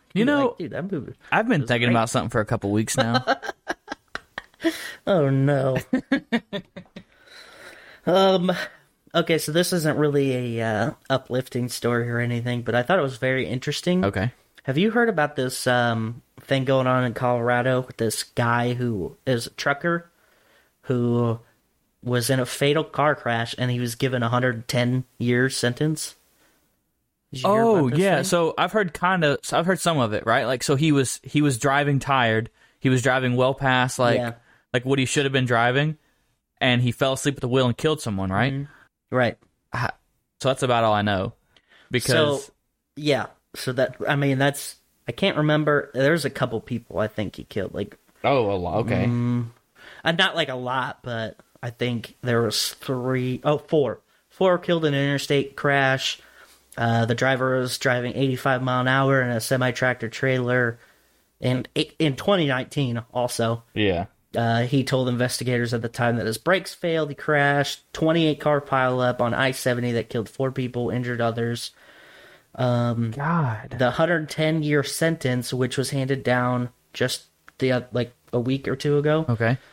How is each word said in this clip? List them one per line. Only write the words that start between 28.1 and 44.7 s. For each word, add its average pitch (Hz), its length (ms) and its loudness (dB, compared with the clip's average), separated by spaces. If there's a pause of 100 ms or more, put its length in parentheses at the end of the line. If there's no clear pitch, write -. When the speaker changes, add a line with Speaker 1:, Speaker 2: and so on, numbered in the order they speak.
Speaker 2:
thing? 139 80 0
Speaker 1:
So 170 320 2
I've 170 160 0
heard 208 260 0
kinda, 175 440 2
so - 160 -2
I've 170 80 0
heard 185 140 2
some 165 180 0
of 113 160 2
it, - 120 -4
right? 120 200 4
Like, 127 160 -2
so 151 120 0
he 156 160 4
was, 139 320 2
he 147 200 0
was 139 160 2
driving 143 400 2
tired. 117 500 2 (320)
He 131 80 2
was 131 140 4
driving 127 340 2
well 127 180 2
past, 127 440 0
like, 120 200 4
Speaker 2:
Yeah. 117 140 -2 (400)
Speaker 1:
like, 127 140 -2
what 135 120 2
he 131 60 2
should 143 220 0
have 135 60 0
been 131 140 2
driving, 123 520 2 (640)
and 123 180 4
he 123 120 2
fell 135 200 0
asleep 131 240 -2
at - 60 -16
the 127 60 -4
wheel 127 180 4
and 120 100 0
killed 156 240 0
someone, 95 320 -4
right? 117 220 0
Speaker 2:
Mm-hmm. - 600 -10
Right. 123 200 0 (380)
Speaker 1:
I, 123 160 -4 (500)
so 135 80 0
that's - 140 0
about 120 220 2
all 107 100 4
I 104 80 2
know. 101 320 0 (560)
Because 135 560 0
Speaker 2:
So, - 60 -20 (440)
yeah. 139 300 0 (280)
So - 200 -6
that, 127 220 0 (120)
I 143 80 2
mean, 139 220 2
that's, 139 380 -2 (300)